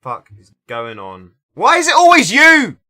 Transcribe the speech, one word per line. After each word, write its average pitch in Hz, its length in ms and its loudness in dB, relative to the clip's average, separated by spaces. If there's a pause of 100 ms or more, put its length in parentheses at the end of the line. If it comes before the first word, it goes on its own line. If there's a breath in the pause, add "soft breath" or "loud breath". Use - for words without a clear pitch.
Fuck - 340 -14
is 92 140 -20 (160)
going 117 320 -14
on? 95 320 -20 (240)
Why 262 220 0
is 339 100 -4
it 330 80 -4
always 330 380 2
you? 285 460 2 (120)